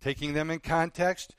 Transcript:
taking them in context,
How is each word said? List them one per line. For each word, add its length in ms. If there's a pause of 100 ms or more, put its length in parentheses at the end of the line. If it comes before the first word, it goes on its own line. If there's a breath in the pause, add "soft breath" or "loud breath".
taking 320
them 180
in 100
context, 800